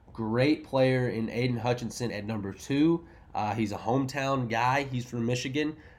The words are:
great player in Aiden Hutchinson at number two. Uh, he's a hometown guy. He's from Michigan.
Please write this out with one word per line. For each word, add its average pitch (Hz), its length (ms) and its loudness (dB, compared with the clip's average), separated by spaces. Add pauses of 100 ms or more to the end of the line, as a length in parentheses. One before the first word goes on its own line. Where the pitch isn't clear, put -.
(120)
great 123 520 2
player 131 440 2
in 110 200 -2
Aiden 123 280 0
Hutchinson 117 540 -2
at 101 160 -6
number 101 260 -4
two. 160 540 2 (280)
Uh, 104 200 0
he's 110 160 0
a 98 80 -6
hometown 131 680 0
guy. 123 420 2
He's 123 160 -4
from 120 180 -4
Michigan. 139 520 0 (220)